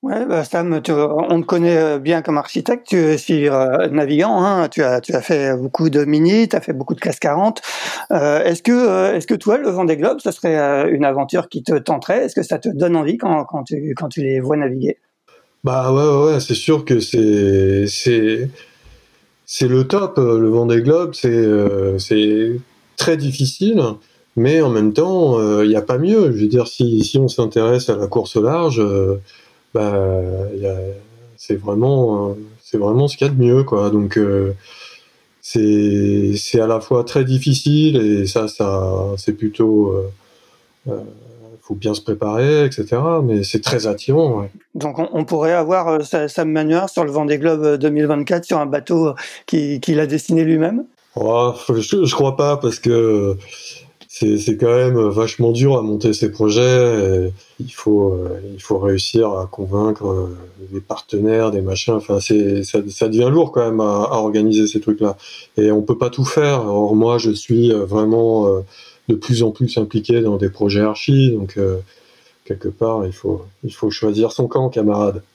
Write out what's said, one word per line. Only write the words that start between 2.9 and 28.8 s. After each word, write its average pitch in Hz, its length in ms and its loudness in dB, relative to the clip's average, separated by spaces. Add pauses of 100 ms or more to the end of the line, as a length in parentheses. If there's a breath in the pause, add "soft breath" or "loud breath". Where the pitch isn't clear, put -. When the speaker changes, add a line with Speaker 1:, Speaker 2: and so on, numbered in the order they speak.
Speaker 1:
tu 202 60 0
es 156 220 2
sur, 147 340 0
euh, 135 360 2
Navigant, 151 520 2
hein, 185 280 2
tu - 160 -2
as, 127 160 2
tu - 120 -8
as 131 80 0
fait 139 360 0
beaucoup 135 340 -2
de 143 140 2
Mini, 170 440 4
tu - 60 -2
as 160 60 2
fait 165 120 -8
beaucoup 131 220 -6
de - 60 -16
classe - 180 -4
quarante. 190 420 0 (520 loud breath)
Euh, 147 320 2
est-ce 170 180 0
que, - 80 0
euh, 196 460 2
est-ce 165 100 -6
que 233 80 0
toi, 214 240 0
le 277 100 -2
Vendée 180 280 0
Globe, 220 260 -2
ce 202 80 -2
serait, 170 260 -2
euh, 143 360 0
une 147 120 0
aventure 139 440 -2
qui 135 160 -10
te 165 120 0
tenterait ? 175 500 -2
Est-ce 208 100 -6
que 180 80 -2
ça - 160 -6
te - 80 -4
donne 175 260 0
envie 165 240 -2
quand, 160 280 -2
quand 143 180 -8
tu, 147 320 -6
quand 156 120 -8
tu 127 120 -8
les 135 180 0
vois 135 180 0
naviguer ? 131 420 -2 (680 soft breath)
Speaker 2:
Bah 131 280 0
ouais, 143 120 4
ouais, 151 300 4
ouais, 135 60 0
c'est 123 140 -4
sûr 151 300 0
que 120 160 2
c'est, 101 880 2
c'est, 113 600 0 (960 soft breath)
c'est - 220 -2
le 131 220 2
top, 196 300 0
euh, 117 200 4
le 113 120 4
Vendée 117 320 4
Globe, 156 320 2
c'est, 120 200 0
euh, 101 640 2
c'est 110 640 0 (360)
très 165 200 0
difficile, 143 640 0 (540 soft breath)
mais 139 240 4
en 143 100 2
même 107 220 2
temps, 156 480 2
euh, 104 260 2
y 107 80 4
a 104 80 0
pas 127 160 -2
mieux. 185 320 4
Je 107 120 0
veux 107 60 2
dire, 117 200 2
si, 113 340 0
si 120 160 0
on 135 80 4
s'intéresse 117 640 0
à 113 80 0
la 101 100 -4
course 101 300 -2
au 107 60 2
large, 147 360 0
euh, 98 420 0 (540 soft breath)